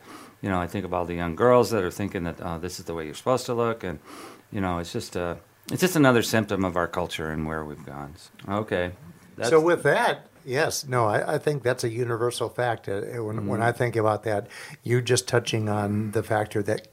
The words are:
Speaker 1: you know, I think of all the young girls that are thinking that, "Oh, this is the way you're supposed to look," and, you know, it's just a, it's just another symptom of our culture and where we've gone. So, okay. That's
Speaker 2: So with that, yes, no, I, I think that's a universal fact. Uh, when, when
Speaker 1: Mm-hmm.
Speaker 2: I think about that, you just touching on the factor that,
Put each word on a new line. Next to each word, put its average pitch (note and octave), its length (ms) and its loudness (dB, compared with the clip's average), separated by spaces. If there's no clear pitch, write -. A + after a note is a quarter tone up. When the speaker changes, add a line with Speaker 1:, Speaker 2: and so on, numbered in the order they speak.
Speaker 1:
you G#2 80 -4
know, F#2 120 2
I F2 60 -2
think F#2 180 -6
of F2+ 80 -8
all F2 100 0
the F2 120 -6
young E2+ 200 -2
girls A#2+ 360 6
that G#2+ 120 2
are F2 80 -2
thinking G2 320 -4
that, E2 180 -4
"Oh, E2+ 180 -6
this E2+ 200 -8
is F2+ 60 -16
the E2+ 80 -6
way E2 120 -6
you're D2 100 -10
supposed B2+ 320 0
to B2+ 60 -2
look," A2+ 300 -2
and, F2 160 -6
you G#2+ 80 -4
know, F2+ 160 0
it's F2 160 -8
just - 240 -6
a, F2 200 -4
it's - 100 -2
just F3+ 140 4
another C3 280 8
symptom G#2 420 2
of E2+ 100 0
our F2 120 2
culture E2 420 -4
and D#2 160 -2
where D#2+ 180 -4
we've D2+ 220 -12
gone. C#2+ 300 -12
So, - 160 -20
okay. G2 380 -2
That's A2 140 0
Speaker 2:
So D#3 100 8
with E3 240 4
that, G3+ 420 2
yes, C#3+ 440 -2
no, B2 180 2
I, B2 300 2
I - 20 2
think D3 240 -2
that's B2 220 0
a B2 60 0
universal A#2 600 -2
fact. A#2+ 400 -2
Uh, G2+ 120 -2
when, G#2+ 240 -4
when A2+ 140 0
Speaker 1:
Mm-hmm. - 20 2
Speaker 2:
I A#2 100 4
think A#2 240 0
about G#2+ 280 2
that, G#2 240 -2
you A#2+ 180 2
just A#2+ 280 2
touching A2+ 420 2
on G#2 420 0
the G#2+ 120 0
factor G#2+ 400 0
that, G#2 300 -4